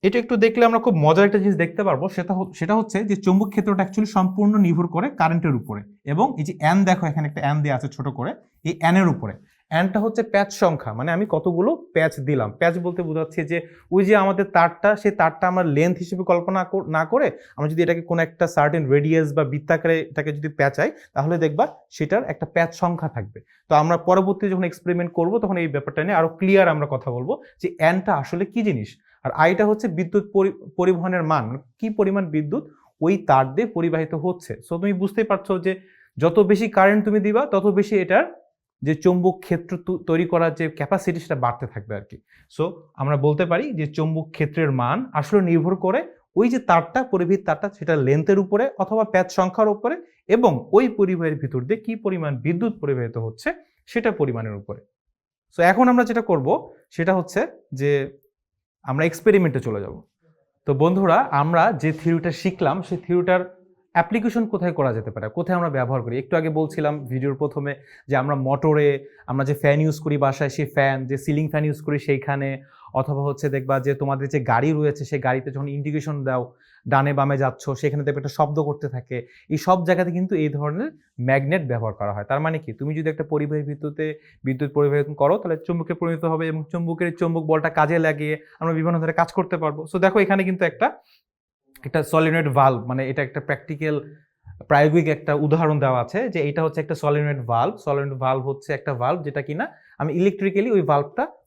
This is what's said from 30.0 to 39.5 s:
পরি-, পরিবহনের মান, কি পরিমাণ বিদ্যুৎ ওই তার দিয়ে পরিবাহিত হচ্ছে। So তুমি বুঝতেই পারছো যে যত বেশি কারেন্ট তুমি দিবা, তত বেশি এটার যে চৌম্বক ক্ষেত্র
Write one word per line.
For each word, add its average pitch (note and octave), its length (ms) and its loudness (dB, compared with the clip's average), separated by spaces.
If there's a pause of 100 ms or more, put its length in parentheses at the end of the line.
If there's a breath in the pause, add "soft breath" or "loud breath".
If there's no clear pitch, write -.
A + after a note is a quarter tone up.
পরি-, G3 440 0
পরিবহনের F3+ 460 0
মান, C#3 360 -2 (200)
কি A3 120 -4
পরিমাণ G3 360 0
বিদ্যুৎ D#3 440 -4 (300 loud breath)
ওই F3+ 160 2
তার C3 380 2
দিয়ে A3 140 0
পরিবাহিত E3 460 -2
হচ্ছে। F3+ 400 -6
So - 240 -8
তুমি G3+ 140 0
বুঝতেই G3 320 -2
পারছো G3 340 -4
যে F#3+ 220 -4 (380 soft breath)
যত E3 200 2
বেশি G#3 300 4
কারেন্ট G3+ 360 4
তুমি G#3 160 2
দিবা, G#3+ 260 2
তত G3 200 0
বেশি G3+ 320 2
এটার F#3+ 420 0 (420)
যে D3+ 120 0
চৌম্বক F3+ 460 2
ক্ষেত্র E3+ 360 -4